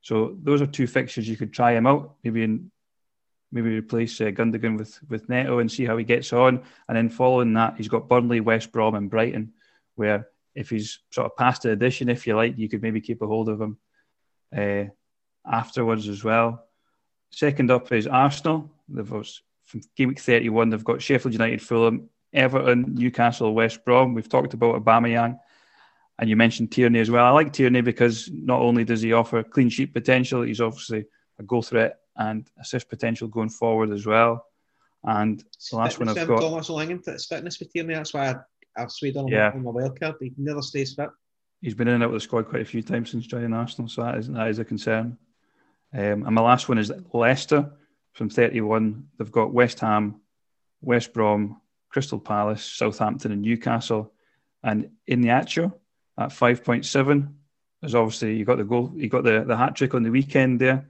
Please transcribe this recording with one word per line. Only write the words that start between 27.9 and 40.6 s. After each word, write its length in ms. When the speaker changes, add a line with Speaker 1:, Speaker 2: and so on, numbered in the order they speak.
Speaker 1:
not 280
only 240
does 180
he 100
offer 300
clean 260
sheet 240
potential, 500
he's 180
obviously 440
a 40
goal 200
threat 360
and 320
assist 280
potential 400
going 220
forward 420
as 140
well. 400
And 400
the 60
last 240
one 80
Speaker 2:
Fitness 140
Speaker 1:
I've 60
Speaker 2:
then, 100
Speaker 1:
got 120
Speaker 2:
Thomas 200
O'Hangan, 360
it's 200
fitness 340
with 120
Tierney. 220
That's 180
why 180
I, 40
I've 80
swayed 260
on 120
him 60
Speaker 1:
Yeah. 200
Speaker 2:
on 80
my 80
wild 300
card. 200
He 160
never 260